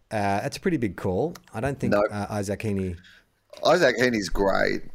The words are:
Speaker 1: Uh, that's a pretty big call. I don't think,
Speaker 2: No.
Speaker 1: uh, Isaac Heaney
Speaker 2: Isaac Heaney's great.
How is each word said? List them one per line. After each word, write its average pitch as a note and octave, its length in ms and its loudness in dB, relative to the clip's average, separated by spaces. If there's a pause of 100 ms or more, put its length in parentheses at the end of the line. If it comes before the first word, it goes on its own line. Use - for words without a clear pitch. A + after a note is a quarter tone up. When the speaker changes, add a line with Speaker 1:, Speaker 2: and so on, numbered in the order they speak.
(120)
Speaker 1:
Uh, G2+ 300 0
that's C#3 160 -6
a - 20 -12
pretty F3 180 0
big G#2+ 200 -2
call. A2 360 -2 (180)
I A2 100 -10
don't C3+ 180 -4
think, G2+ 140 0
Speaker 2:
No. G#2 180 4
Speaker 1:
uh, G2+ 180 -6
Isaac G2+ 320 -4
Heaney F#2+ 340 -2 (720)
Speaker 2:
Isaac C#3+ 320 6
Heaney's A2+ 320 2
great. G2 540 2 (120)